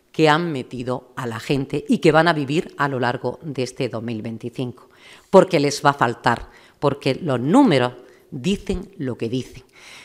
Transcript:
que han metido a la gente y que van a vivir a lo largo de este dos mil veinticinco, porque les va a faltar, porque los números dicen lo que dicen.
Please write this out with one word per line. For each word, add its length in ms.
que 180
han 220
metido 640
a 120
la 120
gente 480
y 120
que 120
van 160
a 60
vivir 440
a 100
lo 120
largo 420
de 220
este 240
dos 160
mil 180
veinticinco, 680
porque 300
les 260
va 60
a 20
faltar, 560
porque 360
los 240
números 540
dicen 640
lo 200
que 120
dicen. 340